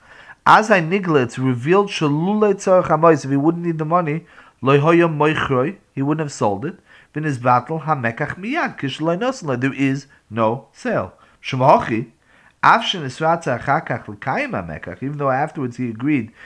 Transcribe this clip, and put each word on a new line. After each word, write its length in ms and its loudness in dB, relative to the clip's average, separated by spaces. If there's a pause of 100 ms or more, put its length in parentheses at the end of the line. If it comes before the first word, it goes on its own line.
(460)
Azai 400 6
Nigla, 360 2
it's 160 -4
revealed, 500 2
shalulei 680 0
tzarech 320 2
hamois, 380 4
if 60 -4
he 60 0
wouldn't 280 2
need 140 -2
the 60 -4
money, 420 -2 (360)
loy 180 4
hoya 280 4
moichroi, 680 0 (180)
he 80 -4
wouldn't 220 -2
have 80 -10
sold 320 -2
it, 140 -10 (360)
v'nizbatel 680 -2
hamekach 520 -4
miyad, 420 -6
kishloi 400 -4
nosen, 420 -4
there 140 -2
is 320 -2 (220)
no 440 -2
sale. 400 -4 (300)
Shemahochi, 680 2 (520)
af 180 6
shenisratza 800 -2
achar 260 -2
kach 220 -8
l'kayim 440 -6
hamekach, 500 -10
even 160 -8
though 120 -2
afterwards 460 -4
he 140 -4
agreed 420 -2 (140)